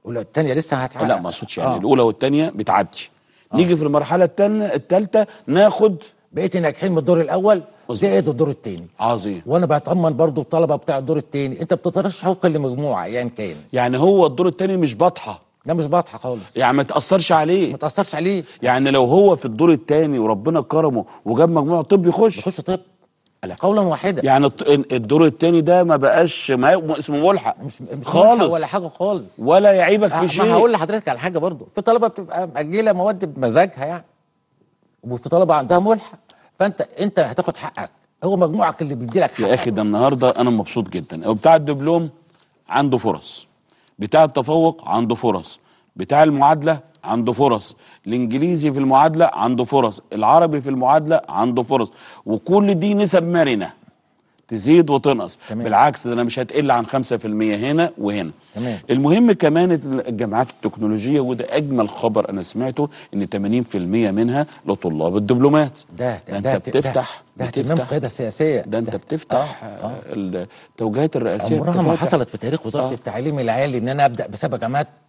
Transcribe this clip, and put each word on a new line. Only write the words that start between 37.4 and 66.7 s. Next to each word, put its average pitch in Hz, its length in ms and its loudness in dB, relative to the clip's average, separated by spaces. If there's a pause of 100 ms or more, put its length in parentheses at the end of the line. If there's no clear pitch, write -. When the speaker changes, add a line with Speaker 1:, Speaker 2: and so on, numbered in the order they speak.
Speaker 1:
حقك. - 320 -12 (340)
هو 190 140 0
مجموعك 170 440 0
اللي 143 140 -6
بيدي 117 240 -4
لك 147 120 2
حقك. - 80 -14
Speaker 2:
يا 107 140 2
أخي 123 180 0
ده 107 100 -2
النهاردة 123 460 2
أنا 123 220 2
مبسوط 110 400 -2
جدًا. 82 400 -8
وبتاع 156 260 4
الدبلوم 151 540 0 (600)
عنده 131 280 0
فرص. - 500 -6 (520)
بتاع 151 240 4
التفوق 156 680 0
عنده 113 260 0
فرص. 101 440 -4 (360)
بتاع 143 280 2
المعادلة 147 560 2 (240)
عنده 117 280 -2
فرص. 120 440 0 (320)
الإنجليزي 139 640 -2
في 135 80 -4
المعادلة 147 540 4
عنده 123 300 0
فرص. 120 380 0 (120)
العربي 147 480 4
في 135 80 -8
المعادلة 147 600 2
عنده 117 340 0
فرص. 117 280 0 (340)
وكل 196 480 2
دي 190 200 0
نسب 190 300 2
مرنة. 143 500 0 (760)
تزيد 143 420 4
وتنقص. 131 480 0 (120)
Speaker 1:
تمام. 110 140 -8
Speaker 2:
بالعكس 120 440 2
ده 120 60 -2
أنا 120 100 0
مش 120 160 -4
هتقل 135 320 -2
عن 120 140 0
خمسة 127 320 -4
في - 80 -8
المية 107 460 -2
هنا 165 260 0
وهنا. 101 340 -4 (240)
Speaker 1:
تمام. 113 240 -6 (100)
Speaker 2:
المهم 170 420 4
كمان 175 400 2
ال-، 135 360 -4
الجامعات 117 420 -4
التكنولوجية 110 720 -4
وده 123 300 -4
أجمل 131 400 -2
خبر 110 400 -2
أنا 98 140 -6
سمعته 127 460 -6 (240)
إن 98 160 -4
تمانين 107 340 -2
في 113 140 -6
المية 98 340 0
منها 123 340 0 (200)
لطلاب 85 520 -2
الدبلومات. 131 640 2 (180)
Speaker 1:
ده، 123 140 -4
Speaker 2:
ده 95 160 -8
Speaker 1:
ده 98 100 -8
Speaker 2:
أنت 104 100 -4
Speaker 1:
ده 131 100 0
Speaker 2:
بتفتح، 131 640 -4 (140)